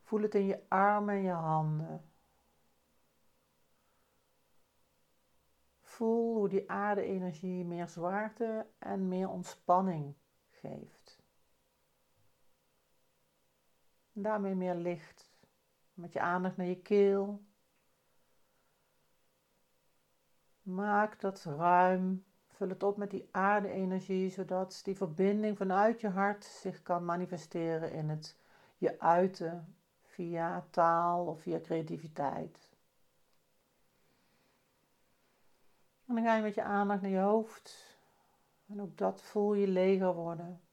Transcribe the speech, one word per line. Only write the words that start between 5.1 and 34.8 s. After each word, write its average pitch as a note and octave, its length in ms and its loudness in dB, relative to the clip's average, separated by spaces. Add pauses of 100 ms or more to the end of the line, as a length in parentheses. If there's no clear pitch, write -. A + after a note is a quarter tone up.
Voel A#3 340 2
hoe G3+ 140 2
die F#3+ 200 -2
aarde-energie F#3 960 -2
meer E3+ 220 -6
zwaarte G#3+ 800 -4 (100)
en G3 300 -4
meer F#3 220 -2
ontspanning F3+ 840 0 (340)
geeft. - 720 -18 (3000)
En G3+ 80 -8
daarmee G3+ 340 -2
meer F3+ 200 -2
licht. E3+ 560 -8 (600)
Met F3 200 -16
je - 60 -4
aandacht F3+ 380 0
naar F#3 80 -4
je F3+ 160 -4
keel. G3+ 640 4 (3250)
Maak G#3 580 0
dat F#3+ 240 -4
ruim. F3+ 840 4 (220)
Vul F#3+ 220 -6
het F#3 140 -6
op G3+ 140 2
met G3+ 140 -6
die - 200 -8
aarde-energie, F#3+ 1000 0
zodat F#3 540 -4
die G3 120 -4
verbinding G3+ 640 0
vanuit G3+ 440 2
je G#3+ 80 -2
hart G3+ 360 -2
zich - 360 -10
kan F3 240 -2
manifesteren E3+ 880 -4
in D#3 180 -4
het D#3 280 -8 (400)
je - 220 -2
uiten F3 760 0 (260)
via E3+ 680 -6
taal F3 560 4
of D#3 160 -8
via E3 180 -4
creativiteit. D#3+ 1120 -6 (3500)